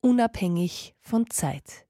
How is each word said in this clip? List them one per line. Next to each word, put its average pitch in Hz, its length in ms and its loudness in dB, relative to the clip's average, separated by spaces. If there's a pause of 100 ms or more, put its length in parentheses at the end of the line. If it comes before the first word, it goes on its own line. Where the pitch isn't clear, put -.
unabhängig 226 1000 0
von 226 280 -2
Zeit. - 600 -6